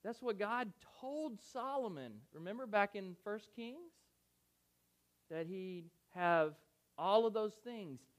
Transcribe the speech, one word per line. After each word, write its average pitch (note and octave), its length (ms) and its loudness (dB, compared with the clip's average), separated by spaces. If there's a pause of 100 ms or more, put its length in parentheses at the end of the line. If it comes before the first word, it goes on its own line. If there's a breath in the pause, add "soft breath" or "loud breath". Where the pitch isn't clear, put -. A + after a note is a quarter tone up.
That's A#3 180 -6
what A3 160 0
God A3 340 0 (280)
told C#4 380 -4 (140)
Solomon. A3+ 600 -4 (200)
Remember G3+ 340 -8
back G3+ 280 2
in F#3+ 200 -8 (100)
First G#3 300 -8
Kings? C4+ 380 -12 (1400)
That E3 160 -4
he'd F#3 440 -8 (240)
have E3+ 400 6 (420)
all G#3 300 6
of G#3 80 2
those G#3+ 280 0
things G3 380 -10 (180)